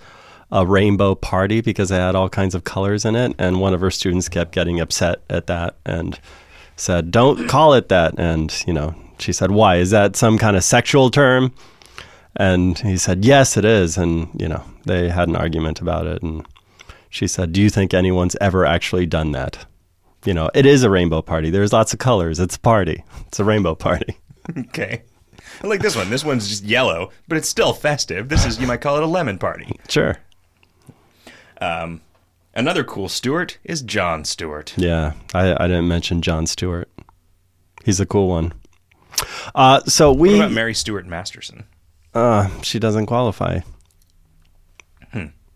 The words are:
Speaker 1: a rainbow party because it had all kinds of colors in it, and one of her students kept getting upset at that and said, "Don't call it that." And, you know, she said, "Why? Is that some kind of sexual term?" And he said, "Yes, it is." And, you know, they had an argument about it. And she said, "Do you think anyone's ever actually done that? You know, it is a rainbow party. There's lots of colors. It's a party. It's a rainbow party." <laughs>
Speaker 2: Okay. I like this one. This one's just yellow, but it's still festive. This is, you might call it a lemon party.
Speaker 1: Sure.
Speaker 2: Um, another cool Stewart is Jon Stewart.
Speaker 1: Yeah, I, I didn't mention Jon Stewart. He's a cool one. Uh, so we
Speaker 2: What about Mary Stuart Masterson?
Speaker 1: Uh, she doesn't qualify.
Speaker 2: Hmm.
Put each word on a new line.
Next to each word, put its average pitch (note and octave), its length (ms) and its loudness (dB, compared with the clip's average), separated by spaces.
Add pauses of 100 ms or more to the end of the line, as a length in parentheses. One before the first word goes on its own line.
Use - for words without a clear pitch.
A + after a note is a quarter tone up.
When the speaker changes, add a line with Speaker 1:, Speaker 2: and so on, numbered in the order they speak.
(520)
Speaker 1:
a F#2+ 140 2
rainbow G2 500 2
party G2 460 -2
because G2 300 -2
it F#2+ 40 0
had F#2 200 0
all F#2+ 140 0
kinds F#2+ 260 -2
of F2 80 -6
colors G2+ 420 -2
in A2+ 100 2
it, B2 240 0
and F#2 200 0
one F#2+ 140 2
of F2 80 -2
her F#2 100 0
students F2+ 380 -2
kept F2 220 -4
getting E2+ 280 -2
upset E2 500 -2
at E2+ 180 -4
that E2+ 280 -6 (100)
and F2 340 -6 (560)
said, E2+ 360 -2
"Don't A#2 360 4
call D3 260 6
it A#2 160 2
that." F2 300 4
And, D#2+ 340 -2 (140)
you F2 60 -2
know, D#2 200 -4 (240)
she - 160 -6
said, F#2+ 180 0
"Why? G2+ 260 4
Is F#2 140 2
that G2+ 240 4
some A2+ 220 4
kind G2+ 200 4
of F#2 60 2
sexual B2+ 460 4
term?" B2+ 440 2 (800)
And F#2 440 2
he F#2+ 180 -2
said, F#2 260 0
"Yes, C3+ 320 6
it G2+ 100 2
is." F#2+ 320 2
And, E2 320 -2 (100)
you F2+ 80 -4
know, C#2+ 160 -6 (220)
they F2+ 240 -2
had F2 200 0
an E2 80 -2
argument D#2+ 420 -4
about E2 260 -4
it. E2 160 -6
And D#2+ 240 -8 (640)
she - 180 -4
said, F2 260 -4
"Do F#2+ 80 2
you G#2 80 6
think F#2+ 240 0
anyone's F2+ 480 2
ever F#2 240 2
actually F2 400 0
done D#2 260 -2
that? C#2 340 -8 (600)
You G2 100 0
know, D#2+ 180 -2
it C#3 140 6
is C#3+ 160 8
a A2+ 60 4
rainbow F2 340 2
party. D#2+ 260 -2
There's G2+ 240 0
lots A2 200 2
of - 60 -10
colors. E2+ 400 0
It's F#2 180 -4
a - 20 -16
party. F#2+ 440 0 (240)
It's - 120 -12
a G#2 60 0
rainbow G2+ 280 2
party." - 480 -4
<laughs> - 360 -16
Speaker 2:
Okay. A2+ 460 -10 (600)
I G3+ 40 -8
like G#3 140 -2
this F#3+ 140 0
one. G2 140 -4
This C3+ 160 -4
one's B2 240 -2
just G2+ 140 -8
yellow, G2+ 480 0 (160)
but D#3+ 100 -2
it's D3+ 100 -4
still D3+ 260 0
festive. C3 560 -4
This D#3 160 2
is, A#2 140 -4
you C3 60 -2
might A#2+ 160 -4
call C#3+ 160 -2
it D3+ 60 0
a - 20 0
lemon D#3+ 320 -2
party. E2+ 400 -8 (100)
Speaker 1:
Sure. - 300 0 (1400)
Speaker 2:
Um, E2 420 -6 (540)
another C#3+ 280 -2
cool G2 260 -8
Stewart D#3 540 -4
is D#3+ 180 -8
Jon F2+ 440 -4
Stewart. D2+ 520 -10
Speaker 1:
Yeah, E2 360 0 (200)
I, F2+ 300 2
I F2 40 2
didn't F2 200 0
mention E2+ 340 0
Jon D#2+ 260 -2
Stewart. F2 420 -6 (960)
He's F#2+ 140 0
a G2 60 0
cool G2+ 240 0
one. E2 240 -2 (1000)
Uh, C#3+ 280 6
so D3 300 4
we D3+ 180 4
Speaker 2:
What G#3 80 6
about - 140 2
Mary A2+ 220 -2
Stuart G2 320 -6
Masterson? - 600 -14 (480)
Speaker 1:
Uh, A2 360 2 (120)
she - 180 -6
doesn't G#2+ 260 0
qualify. G2 540 -2 (1500)
Speaker 2:
Hmm. G2 140 -10 (300)